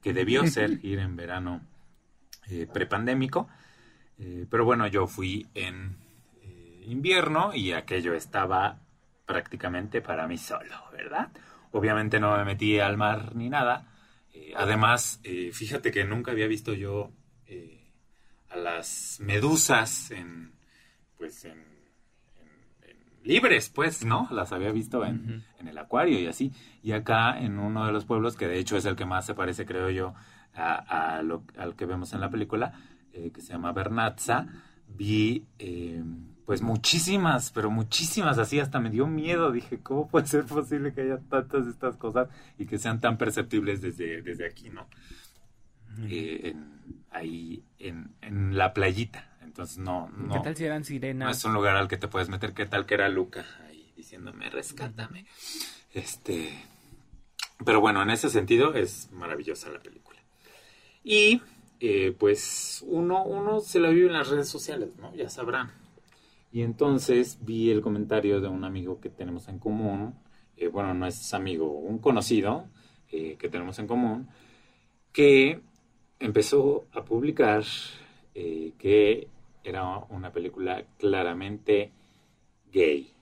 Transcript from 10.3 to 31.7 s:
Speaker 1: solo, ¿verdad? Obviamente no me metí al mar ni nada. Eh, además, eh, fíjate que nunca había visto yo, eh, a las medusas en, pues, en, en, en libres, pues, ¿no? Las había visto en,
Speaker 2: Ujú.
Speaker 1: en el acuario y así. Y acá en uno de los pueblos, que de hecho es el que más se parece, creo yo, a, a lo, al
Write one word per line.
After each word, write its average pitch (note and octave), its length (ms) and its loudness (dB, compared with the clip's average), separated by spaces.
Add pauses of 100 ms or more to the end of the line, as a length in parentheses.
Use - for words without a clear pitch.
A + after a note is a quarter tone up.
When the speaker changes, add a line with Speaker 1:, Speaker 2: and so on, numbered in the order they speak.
Speaker 1:
solo, - 360 -10 (180)
¿verdad? - 380 -6 (420)
Obviamente G#2+ 480 2
no G#2 160 4
me G2+ 80 0
metí G#2 340 2
al G2+ 180 2
mar G#2+ 380 0
ni A#2 140 -6
nada. B2+ 440 0 (400)
Eh, D#2 220 -18
además, A2 680 2
eh, F2+ 280 -6
fíjate B2 380 -4
que G2+ 140 0
nunca A2+ 280 -4
había A2 140 0
visto G#2+ 280 -2
yo, G2+ 360 -6 (360)
eh, E2+ 440 -20 (600)
a F2+ 60 -12
las E2+ 640 -8
medusas A2+ 880 2
en, F2 420 -14 (680)
pues, D#2+ 260 -14
en, E2 140 -18
en, - 1300 -20
en - 60 -20 (280)
libres, F#3 460 4
pues, D#3 340 0
¿no? D3 260 2
Las G2 220 -4
había F#2+ 180 -2
visto A2 340 -2
en, - 120 -2
Speaker 2:
Ujú. A2+ 260 -8 (160)
Speaker 1:
en E2+ 100 -14
el D2+ 100 -14
acuario B2 420 2
y E2+ 60 -2
así. C3 260 -2 (300)
Y G#2+ 100 -2
acá A2+ 480 2
en G#2 180 -2
uno G#2+ 280 -2
de G#2+ 60 2
los G#2+ 120 -2
pueblos, A2+ 320 0
que G2 100 -2
de F2 120 0
hecho G2 180 -2
es F#2 80 0
el G2 100 0
que F#2 120 -6
más F#2 200 -2
se - 80 -6
parece, F#2 320 -4
creo F#2 240 -2
yo, F#2 240 -4 (400)
a, E2 640 -2
a D#2 60 -4
lo, D#2+ 200 -4 (160)
al E2+ 180 -8